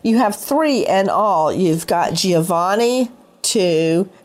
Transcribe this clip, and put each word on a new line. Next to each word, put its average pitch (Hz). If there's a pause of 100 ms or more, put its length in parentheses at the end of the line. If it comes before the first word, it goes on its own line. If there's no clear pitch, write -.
you 226
have 220
three 285
in 190
all. 180
You've 165
got 170
Giovanni, 190 (320)
two, 170 (140)